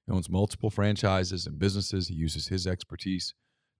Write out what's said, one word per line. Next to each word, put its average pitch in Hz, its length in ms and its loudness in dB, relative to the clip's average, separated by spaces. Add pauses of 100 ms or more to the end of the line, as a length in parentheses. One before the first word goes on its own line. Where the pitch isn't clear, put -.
He - 60 -4
owns 87 180 0
multiple 104 400 2
franchises 95 760 2
and 73 140 -8
businesses. 95 500 0
He 87 60 -6
uses 78 320 -2
his 95 200 -2
expertise 92 680 -4 (440)